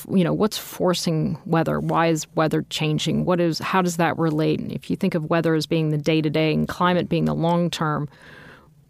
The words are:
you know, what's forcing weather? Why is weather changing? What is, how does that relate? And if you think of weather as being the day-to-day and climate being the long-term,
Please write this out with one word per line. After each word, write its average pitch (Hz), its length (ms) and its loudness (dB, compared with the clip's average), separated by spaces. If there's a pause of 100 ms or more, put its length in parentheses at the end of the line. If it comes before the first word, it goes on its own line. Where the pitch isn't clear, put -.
(100)
you 190 140 4
know, 156 80 0
what's 180 260 0
forcing 165 880 -2
weather? 156 340 0
Why 160 280 2
is 160 260 0
weather 156 360 0
changing? 151 540 -2
What 170 160 0
is, 170 180 0
how - 240 0
does 175 140 0
that 165 220 0
relate? 156 420 0
And - 120 -6
if - 180 -8
you 165 60 -2
think 185 180 -2
of 156 160 -2
weather 165 240 2
as 156 120 0
being 160 240 0
the 151 80 0
day-to-day 156 540 2
and 156 160 0
climate 180 400 0
being 160 160 0
the 151 100 0
long-term, 160 760 0 (800)